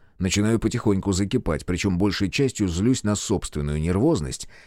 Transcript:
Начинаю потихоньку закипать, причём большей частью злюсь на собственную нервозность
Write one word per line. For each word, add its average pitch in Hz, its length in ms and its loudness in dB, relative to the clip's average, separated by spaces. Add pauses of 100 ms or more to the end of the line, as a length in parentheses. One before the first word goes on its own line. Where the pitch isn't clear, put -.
(180)
Начинаю 104 400 2
потихоньку 101 540 0
закипать, 92 520 0
причём 90 320 0
большей 98 320 0
частью 107 400 0
злюсь 101 360 0
на 104 100 2
собственную 76 640 -2
нервозность 90 680 0 (180)